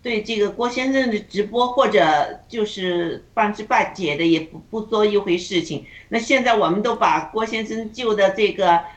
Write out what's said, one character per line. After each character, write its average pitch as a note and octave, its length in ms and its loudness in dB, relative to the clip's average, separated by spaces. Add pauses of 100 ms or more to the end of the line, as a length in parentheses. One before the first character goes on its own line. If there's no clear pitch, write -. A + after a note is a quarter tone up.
对 A3 200 -4
这 A3+ 160 -4
个 G3+ 120 2
郭 A#3+ 180 -2
先 C4 240 -2
生 C4 180 2
的 G#3 100 -2
直 G3 220 -4
播 A#3 240 0
或 B3 220 2
者 D#3+ 580 2
就 A3 180 -4
是 F3 680 -4
半 G#3 220 0
知 G#3+ 80 -10
半 - 320 -2
解 D3 220 -2
的 E3 100 -2
也 D#3+ 140 4
不， D#3+ 180 -14
不 A3 240 -8
做 G#3+ 220 0
一 G#3 120 2
回 G3 200 2
事 F3 260 -2
情。 D#3 240 -10 (240)
那 A#3 80 -2
现 A#3+ 260 0
在 A#3 120 4
我 F3+ 120 2
们 G3 140 0
都 A#3 120 0
把 G#3+ 320 0
郭 A3 180 -4
先 A3 220 -4
生 A3 240 -8
旧 A3+ 240 -2
的 G3 160 4
这 G3+ 220 0
个 F3 300 4 (140)